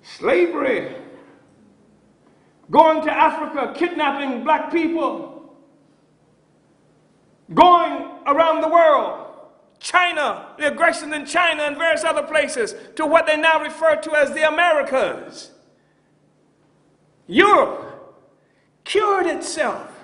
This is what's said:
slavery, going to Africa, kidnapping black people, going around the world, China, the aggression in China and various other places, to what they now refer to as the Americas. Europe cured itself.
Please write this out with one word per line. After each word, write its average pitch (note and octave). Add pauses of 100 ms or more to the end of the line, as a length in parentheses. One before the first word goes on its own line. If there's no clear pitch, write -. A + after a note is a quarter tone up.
slavery, C#4+ (1700)
going D#4
to D4+
Africa, D4+
kidnapping C#4+
black D4+
people, - (2000)
going D#4+ (200)
around D#4+
the D#4+
world, D#4 (500)
China, D#4+
the C#4+
aggression D#4+
in D4
China D#4+
and D4
various D#4+
other D4+
places, C#4+ (200)
to D#4
what D#4+
they D#4
now D#4
refer D4+
to D#4
as C#4+
the D#4
Americas. D4 (1800)
Europe - (680)
cured G4
itself. C#4+ (140)